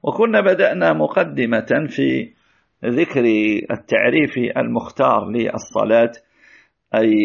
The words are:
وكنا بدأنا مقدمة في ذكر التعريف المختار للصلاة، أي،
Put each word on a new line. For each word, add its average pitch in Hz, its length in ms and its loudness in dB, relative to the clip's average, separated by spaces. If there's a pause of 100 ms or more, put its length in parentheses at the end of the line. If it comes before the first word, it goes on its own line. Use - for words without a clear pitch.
وكنا 214 380 0
بدأنا 180 520 2
مقدمة 143 960 -2
في 131 420 -2 (540)
ذكر 123 400 0 (460)
التعريف 123 840 0
المختار 117 760 -2
للصلاة، 110 840 0 (800)
أي، 110 160 2 (140)